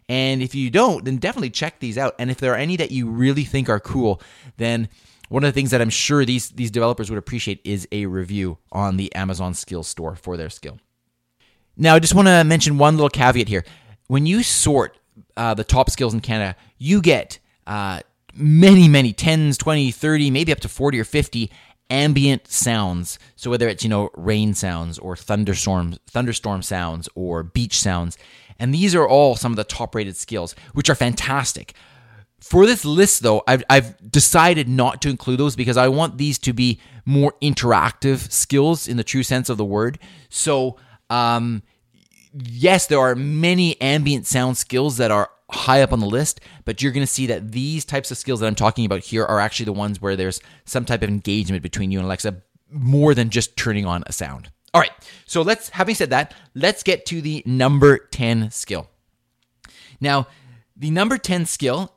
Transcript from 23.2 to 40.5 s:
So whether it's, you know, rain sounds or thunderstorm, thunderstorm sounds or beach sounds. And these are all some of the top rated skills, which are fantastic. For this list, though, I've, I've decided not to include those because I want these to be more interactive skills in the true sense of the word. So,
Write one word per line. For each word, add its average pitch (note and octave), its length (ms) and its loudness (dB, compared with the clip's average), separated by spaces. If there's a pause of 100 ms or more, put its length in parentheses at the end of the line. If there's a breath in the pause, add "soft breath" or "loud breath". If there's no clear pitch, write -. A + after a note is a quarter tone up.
So - 160 -10
whether A#2+ 180 0
it's, G2 140 -6
you A2 80 -2
know, G#2 240 0
rain G#2+ 400 0
sounds E2+ 460 -6
or F#2 160 -10
thunderstorm, F#2+ 800 -2 (100)
thunderstorm A2+ 560 -4
sounds F2 540 -6
or F2 260 -6
beach G#2+ 380 -4
sounds. F2 360 -2 (440 loud breath)
And B2+ 120 0
these F3 220 2
are D#3+ 140 4
all C3+ 260 6
some A#2+ 160 -4
of A#2 60 -2
the G#2+ 80 -2
top - 320 -8
rated G2 200 -6
skills, F2 380 -8 (200 loud breath)
which C#3+ 140 0
are D3+ 60 4
fantastic. - 800 -4 (640 soft breath)
For - 280 6
this A#3 180 2
list, D#3 400 2
though, G#2+ 240 2
I've, B2+ 200 2
I've A#2+ 440 2
decided D#3+ 560 4
not B2+ 340 0
to D3 60 -2
include B2+ 320 -4
those C#3 160 0
because A#2+ 200 -2
I B2+ 120 6
want C#3 300 0
these C#3+ 220 -2
to B2+ 120 -2
be A#2+ 260 0 (260 loud breath)
more C#3+ 380 2
interactive B2 880 0
skills D3 560 0
in B2 100 -6
the A#2 60 -2
true C3 220 -4
sense B2+ 240 -2
of A#2+ 80 -4
the G#2 80 -2
word. G#2 340 -2 (300 loud breath)
So, C3 480 -2 (340 soft breath)